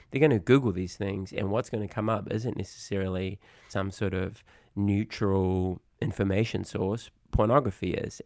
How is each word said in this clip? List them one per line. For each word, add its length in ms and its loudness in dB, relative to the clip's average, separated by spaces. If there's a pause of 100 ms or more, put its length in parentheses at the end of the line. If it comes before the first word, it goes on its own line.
(100)
they're 100 0
gonna 180 6
Google 320 4
these 260 -4
things, 360 -4
and 180 -2
what's 180 0
gonna 200 -4
come 200 -4
up 240 -2
isn't 240 -2
necessarily 840 -4 (280)
some 220 -2
sort 240 -2
of 300 -4 (320)
neutral 1040 2 (200)
information 640 0
source. 460 -4 (220)
Pornography 600 4
is, 340 -6